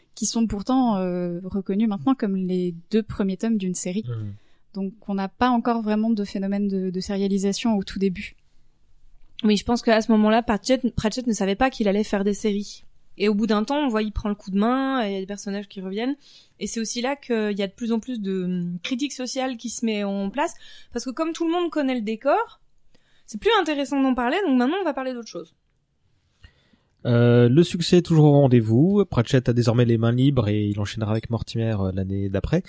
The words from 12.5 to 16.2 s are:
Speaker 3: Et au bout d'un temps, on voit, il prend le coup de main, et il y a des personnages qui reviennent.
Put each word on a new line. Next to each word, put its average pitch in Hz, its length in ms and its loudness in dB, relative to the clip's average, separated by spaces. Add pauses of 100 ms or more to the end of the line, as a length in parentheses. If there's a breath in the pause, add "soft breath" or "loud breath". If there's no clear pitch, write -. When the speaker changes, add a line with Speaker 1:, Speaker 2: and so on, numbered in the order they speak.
Speaker 3:
Et 208 120 0
au 214 40 4
bout 208 140 0
d'un 208 160 2
temps, 285 140 -2
on 294 100 0
voit, 214 160 0
il 214 80 -6
prend - 160 -4
le 208 80 -2
coup - 160 -14
de 196 80 2
main, 254 460 0
et 202 60 -4
il - 20 -4
y - 20 -6
a 190 60 -6
des 190 40 -8
personnages 202 440 -8
qui 202 100 -16
reviennent. 208 380 -6 (420 soft breath)